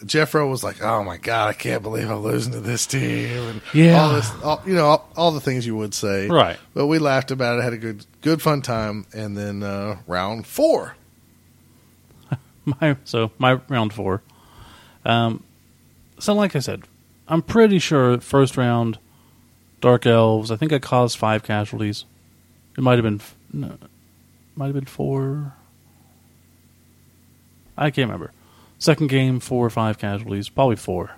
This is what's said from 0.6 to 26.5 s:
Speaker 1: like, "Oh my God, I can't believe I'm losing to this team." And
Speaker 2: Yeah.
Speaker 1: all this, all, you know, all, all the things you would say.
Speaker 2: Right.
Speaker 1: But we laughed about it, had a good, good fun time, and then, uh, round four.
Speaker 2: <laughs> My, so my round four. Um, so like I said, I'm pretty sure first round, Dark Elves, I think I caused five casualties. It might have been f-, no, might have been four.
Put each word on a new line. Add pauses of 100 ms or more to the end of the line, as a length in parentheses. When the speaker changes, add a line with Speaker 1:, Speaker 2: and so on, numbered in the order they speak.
Speaker 1:
like,
"Oh
my
God,
I
can't
believe
I'm
losing
to
this
team." (200)
And (120)
Speaker 2:
Yeah.
Speaker 1:
all
this, (120)
all,
you
know,
all,
all
the
things
you
would
say.
Speaker 2:
Right. (160)
Speaker 1:
But
we
laughed
about
it,
had
a
good, (160)
good
fun
time,
and
then,
uh, (100)
round
four. (1400)
Speaker 2:
<laughs>
My,
so
my
round
four. (840)
Um, (760)
so
like
I
said, (440)
I'm
pretty
sure
first
round, (840)
Dark
Elves,
I
think
I
caused
five
casualties. (720)
It
might
have
been
f-, (160)
no, (800)
might
have
been
four. (2250)